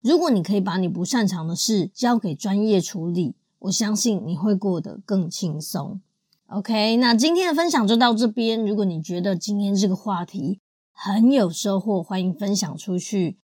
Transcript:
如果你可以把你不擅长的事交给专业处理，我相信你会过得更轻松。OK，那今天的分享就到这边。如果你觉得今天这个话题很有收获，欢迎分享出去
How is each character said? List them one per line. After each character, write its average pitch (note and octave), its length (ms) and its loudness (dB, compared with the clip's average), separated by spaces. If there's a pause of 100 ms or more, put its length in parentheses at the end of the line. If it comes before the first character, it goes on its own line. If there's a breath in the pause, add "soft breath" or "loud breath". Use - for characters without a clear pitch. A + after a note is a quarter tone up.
如 D4+ 160 4
果 E4+ 100 2
你 G#3+ 140 4
可 F#3+ 120 -2
以 G3+ 60 2
把 G3 160 -2
你 F#3 100 0
不 E3+ 200 -2
擅 A#3 200 2
长 E3 220 -2
的 F3 80 -4
事 G3 380 0
交 A#3+ 240 2
给 F3 160 -2
专 G3+ 280 0
业 G#3+ 160 4
处 E3+ 300 -4
理， F3 260 0 (260)
我 F#3+ 120 -4
相 G#3+ 240 0
信 G3+ 300 0
你 E3+ 100 -4
会 G3+ 180 2
过 F#3+ 240 0
得 D#3+ 280 -10
更 F#3 240 0
轻 D#3+ 280 -4
松。 D#3 440 -8 (460)
OK， A3 500 0
那 B3 140 4
今 C4 220 4
天 F4+ 140 2
的 D#4+ 80 2
分 E4+ 120 2
享 A#3+ 200 2
就 A3+ 80 4
到 A#3+ 180 4
这 A3+ 140 2
边。 A3+ 360 -2
如 G#3 120 0
果 G#3 80 0
你 E3+ 180 -2
觉 F3 180 -6
得 G3 140 0
今 G3+ 240 -4
天 G3+ 160 0
这 G3 140 2
个 F#3 80 0
话 F#3 280 -4
题 F3+ 360 -6 (320)
很 A3 400 4
有 A3 180 4
收 G3 300 -2
获， G3 200 -2
欢 F#3 200 -4
迎 F#3 120 0
分 G3 220 -2
享 D#3 240 -4
出 F#3 180 -4
去 F3+ 480 -2